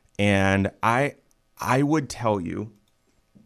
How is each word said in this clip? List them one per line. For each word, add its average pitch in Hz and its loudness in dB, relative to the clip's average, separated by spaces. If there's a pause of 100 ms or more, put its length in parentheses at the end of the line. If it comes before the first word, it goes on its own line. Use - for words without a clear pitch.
(200)
And 98 2 (120)
I, 127 0 (440)
I 123 0
would 147 0
tell 107 -2
you, 90 -8 (720)